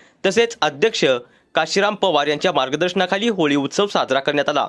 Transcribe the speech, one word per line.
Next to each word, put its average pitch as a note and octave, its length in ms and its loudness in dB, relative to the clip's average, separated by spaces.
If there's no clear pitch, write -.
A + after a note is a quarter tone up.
तसेच A3+ 360 0
अध्यक्ष D3+ 440 0
काशीराम G3 400 0
पवार D#3 320 2
यांच्या D3+ 260 0
मार्गदर्शनाखाली F3 760 -2
होळी D#3+ 280 2
उत्सव C#3+ 300 0
साजरा C3+ 340 0
करण्यात C#3+ 280 -2
आला. C#3 200 0